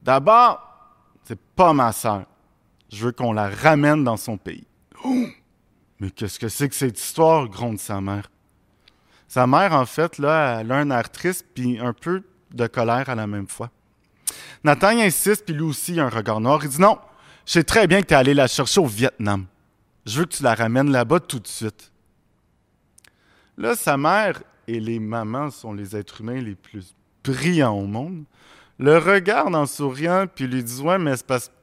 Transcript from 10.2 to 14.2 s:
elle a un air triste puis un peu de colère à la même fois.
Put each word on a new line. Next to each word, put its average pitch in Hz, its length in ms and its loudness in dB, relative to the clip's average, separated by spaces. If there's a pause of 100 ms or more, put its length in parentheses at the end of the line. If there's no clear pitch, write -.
elle 110 100 -6
a 135 60 0
un 147 140 0
air 120 200 -2
triste - 420 -6
puis 123 260 -4
un 120 140 -4
peu 185 300 -6 (280)
de 120 160 -4
colère 120 420 -2
à 127 60 -4
la 110 120 -6
même 104 200 -8
fois. 117 220 -12 (960)